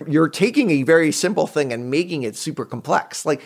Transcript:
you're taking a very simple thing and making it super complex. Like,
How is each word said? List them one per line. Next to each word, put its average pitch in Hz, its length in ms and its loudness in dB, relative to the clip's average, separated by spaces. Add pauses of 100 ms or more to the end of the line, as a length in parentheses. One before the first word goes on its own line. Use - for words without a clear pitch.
you're 156 220 4
taking 233 420 2
a 139 120 2
very 160 280 4
simple 180 360 0
thing 139 240 -2
and 120 200 -6
making 165 320 -2
it 107 120 -6
super - 300 -8
complex. - 600 -4
Like, 151 200 -2